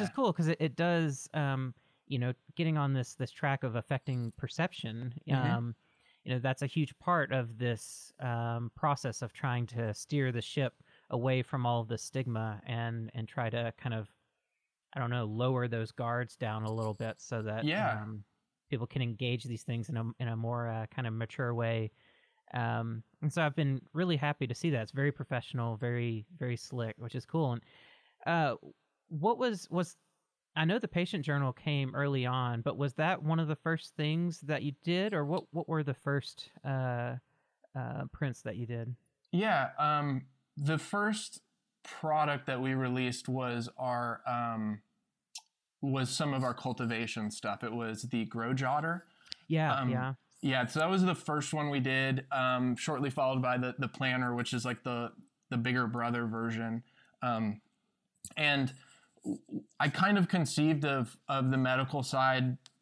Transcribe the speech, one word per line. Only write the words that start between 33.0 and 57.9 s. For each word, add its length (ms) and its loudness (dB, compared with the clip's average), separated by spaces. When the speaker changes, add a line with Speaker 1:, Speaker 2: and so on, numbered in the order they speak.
Speaker 1:
one 180 4
of 80 2
the 80 0
first 400 -2
things 460 0
that 200 -2
you 100 -2
did, 300 2
or 100 2
what, 280 0
what 140 -4
were 160 0
the 120 -2
first, 560 -4
uh, 540 -2
uh, 380 -6
prints 300 -4
that 140 -6
you 100 -6
did? 280 -6
Speaker 2:
Yeah, 480 2
um, 480 2
the 220 0
first 640 -2
product 640 0
that 120 0
we 140 2
released 560 0
was 480 -2
our, 480 -2
um, 560 -2
was 300 0
some 240 0
of 100 0
our 100 0
cultivation 760 -2
stuff. 340 -6
It 80 -4
was 300 -4
the 240 -2
Grow 260 -2
Jotter. 500 0
Speaker 1:
Yeah, 260 2
Speaker 2:
Um, 160 2
Speaker 1:
yeah. 240 0
Speaker 2:
yeah, 240 4
so 140 -2
that 100 4
was 120 6
the 120 4
first 380 -2
one 180 0
we 100 2
did, 500 2
um, 460 2
shortly 340 -2
followed 320 2
by 160 2
the, 200 0
the 100 -2
Planner, 460 0
which 180 -2
is, 120 0
like, 200 -4
the, 280 -2
the 60 -2
bigger 300 2
brother 400 0
version. 560 -2
Um, 380 0